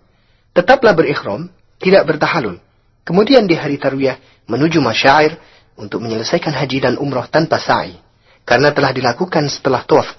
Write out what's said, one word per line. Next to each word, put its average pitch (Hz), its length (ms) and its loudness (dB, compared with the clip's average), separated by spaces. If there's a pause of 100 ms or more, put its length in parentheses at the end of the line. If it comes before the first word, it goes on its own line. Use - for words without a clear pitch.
(560)
Tetaplah 214 400 4
berikhram, 147 560 -2 (280)
tidak 185 280 4
bertahalul. 151 520 -2 (440)
Kemudian 220 440 4
di 165 80 2
hari 143 200 -4
tarwiyah, 135 440 -2 (280)
menuju 156 320 0
masyair, 143 600 2 (400)
untuk 104 240 -8
menyelesaikan 113 480 -4
haji 135 320 -4
dan 123 160 0
umroh 131 320 -4
tanpa 151 260 0
sa'i, 92 380 -4 (480)
karena 135 320 2
telah 139 160 0
dilakukan 139 560 -2
setelah 131 400 -4
tawaf 135 320 0